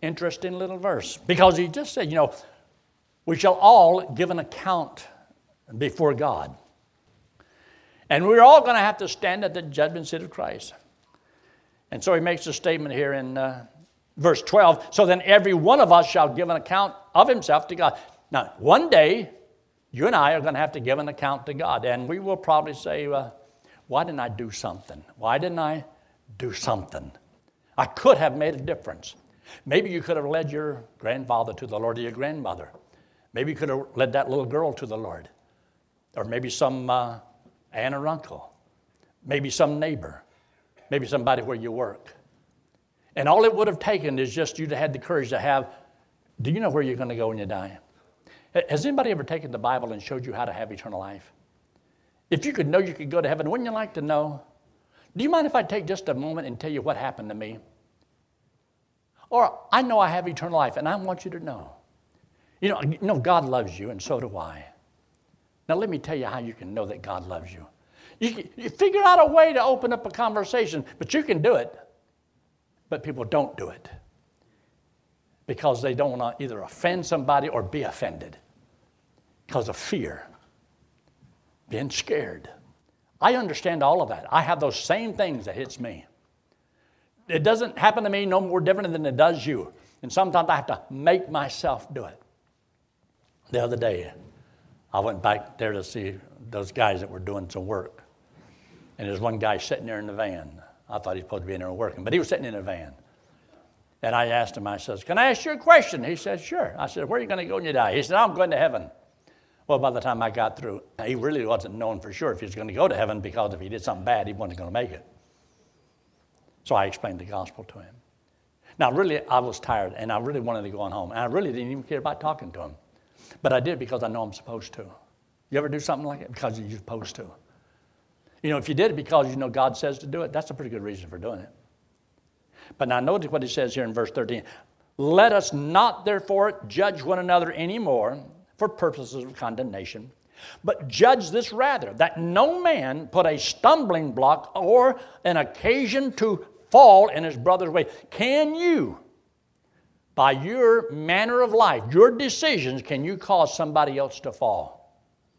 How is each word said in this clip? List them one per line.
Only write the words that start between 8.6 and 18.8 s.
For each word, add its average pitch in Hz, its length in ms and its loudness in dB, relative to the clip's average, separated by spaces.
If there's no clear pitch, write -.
gonna 240 160 2
have 208 180 2
to 202 120 -6
stand 196 360 -4
at 165 80 -2
the 175 80 -8
judgment 156 480 -2
seat 165 140 -8
of 180 80 -14
Christ. - 420 -10
And 131 120 -12
so 190 120 2
he 165 60 4
makes 170 260 -2
a 151 60 -6
statement 151 420 -2
here 139 180 -2
in, 131 240 -6
uh, 131 300 -6
verse 156 260 2
twelve. 180 480 6
"So 202 140 6
then 180 180 4
every 196 320 8
one 208 260 6
of 175 120 8
us 170 140 10
shall 151 240 2
give 165 180 -2
an 165 80 0
account 190 380 0
of 202 140 8
himself 156 400 2
to 180 60 -8
God." 160 240 2
Now, 131 280 -2
one 202 300 6